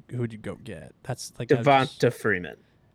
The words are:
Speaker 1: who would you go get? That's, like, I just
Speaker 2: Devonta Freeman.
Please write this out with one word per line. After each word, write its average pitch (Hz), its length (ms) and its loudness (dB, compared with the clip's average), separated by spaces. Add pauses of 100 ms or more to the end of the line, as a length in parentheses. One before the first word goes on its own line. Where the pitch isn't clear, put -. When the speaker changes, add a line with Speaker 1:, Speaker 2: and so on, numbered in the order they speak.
(120)
Speaker 1:
who 123 60 -8
would 117 160 -4
you 107 60 -14
go 107 160 -10
get? 82 380 -16 (100)
That's, - 360 -10
like, 120 140 -4
I - 20 4
just 117 100 2 (360)
Speaker 2:
Devonta 123 120 4
Freeman. 90 440 -2 (380)